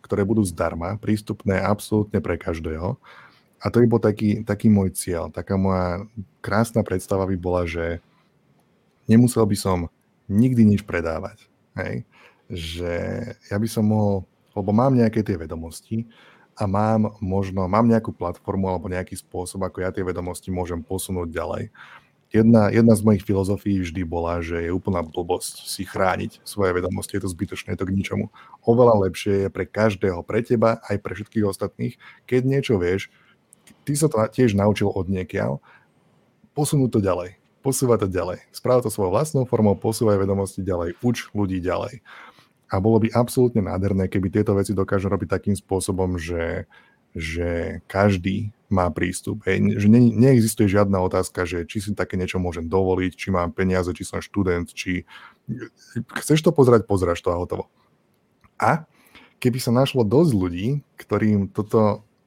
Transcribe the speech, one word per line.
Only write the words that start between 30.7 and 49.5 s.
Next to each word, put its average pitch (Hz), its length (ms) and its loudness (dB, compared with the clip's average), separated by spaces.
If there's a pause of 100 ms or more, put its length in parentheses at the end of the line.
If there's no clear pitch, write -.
aj 101 160 -4
pre - 160 -10
všetkých 107 260 -2
ostatných, 101 540 -4 (320)
keď 127 160 4
niečo 135 320 0
vieš, 90 320 -2 (720)
ty 139 120 -6
sa 151 120 0
to 143 100 0
na-, 110 140 2
tiež 120 240 2
naučil 101 340 2
od 95 180 -4
niekiaľ, 92 520 -4 (920)
posunúť 143 380 0
to 113 100 2
ďalej, 90 300 -2 (300)
posúvať 120 460 2
to - 40 -2
ďalej. 90 280 -4 (120)
Správ 123 320 0
to 110 80 -4
svojou 92 220 -2
vlastnou 135 320 0
formou, 107 300 2
posúvaj 110 440 0
vedomosti 98 420 -2
ďalej, 90 400 -4
uč 120 320 -2
ľudí 95 280 -2
ďalej. 87 420 -4 (680)
A 98 80 0
bolo 107 240 4
by 110 80 0
absolútne 123 500 2
nádherné, 95 460 0
keby 95 240 -2
tieto 104 240 2
veci 98 160 0
dokážu 98 400 -2
robiť 95 180 -2
takým 98 300 -2
spôsobom, 92 560 -2
že, 85 560 -6 (400)
že 85 760 -6
každý 98 640 0 (200)
má 92 180 4
prístup. 92 540 -6
Hej, 101 400 0